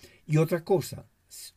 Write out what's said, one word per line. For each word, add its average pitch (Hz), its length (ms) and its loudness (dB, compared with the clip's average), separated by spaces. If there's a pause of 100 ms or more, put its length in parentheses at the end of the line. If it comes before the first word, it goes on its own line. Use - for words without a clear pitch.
(260)
Y 151 100 2
otra 160 260 2
cosa, - 440 -2 (240)
s-, - 260 -18